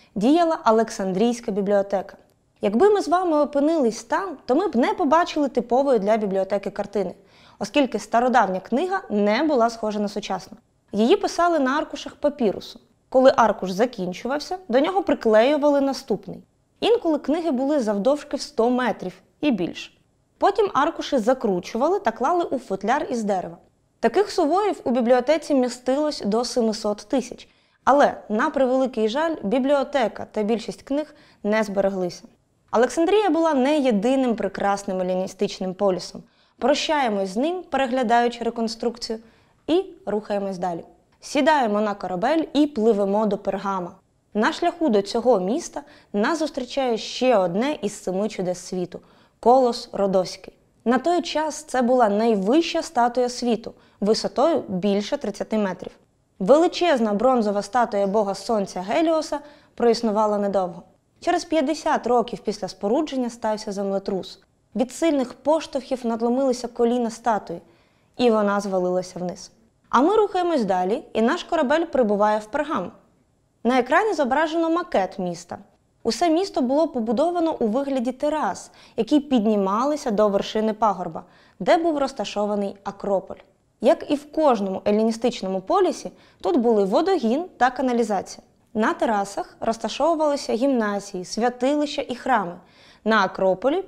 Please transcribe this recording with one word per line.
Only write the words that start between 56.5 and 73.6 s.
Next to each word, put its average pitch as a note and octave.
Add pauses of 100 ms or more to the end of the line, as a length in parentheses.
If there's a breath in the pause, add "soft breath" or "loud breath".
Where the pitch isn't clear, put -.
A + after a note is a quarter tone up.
бронзова G#3
статуя A3
бога G3
сонця G3
Геліоса D4+ (360 loud breath)
проіснувала A3
недовго. F#3+ (400)
Через F4
п'ятдесят D#4
років A#3+
після G3+
спорудження B3+
стався G#3+
землетрус. G3 (360)
Від A#3+
сильних D4
поштовхів C#4
надломилися A#3+
коліна A#3+
статуї, G3+ (560 soft breath)
і B3
вона G3+
звалилася F#3
вниз. - (380)
А F3+
ми F#4+
рухаємось F4+
далі, F#3 (100)
і A3
наш C4
корабель D#4+
прибуває G#3+
в G#3+
Пергам. C#4+ (720)